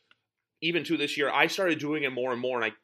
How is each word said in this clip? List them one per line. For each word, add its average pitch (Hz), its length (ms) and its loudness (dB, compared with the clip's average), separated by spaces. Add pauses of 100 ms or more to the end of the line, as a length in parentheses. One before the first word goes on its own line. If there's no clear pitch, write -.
(600)
even 165 240 0
to 160 120 0
this 143 200 -2
year, 139 140 2
I 143 160 4
started 170 320 0
doing 147 240 -2
it 131 100 -2
more 127 200 -2
and 120 80 -4
more, 127 200 -2
and 110 100 0
I 110 140 -10